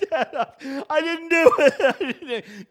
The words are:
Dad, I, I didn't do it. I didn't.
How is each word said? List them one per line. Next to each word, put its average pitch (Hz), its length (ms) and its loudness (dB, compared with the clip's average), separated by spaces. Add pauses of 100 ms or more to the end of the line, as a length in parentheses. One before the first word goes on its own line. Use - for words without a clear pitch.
Dad, 269 240 -2
I, 269 560 -8
I 311 120 0
didn't 330 280 -6
do 330 300 6
it. 285 200 6
I 269 320 -2
didn't. 220 600 -12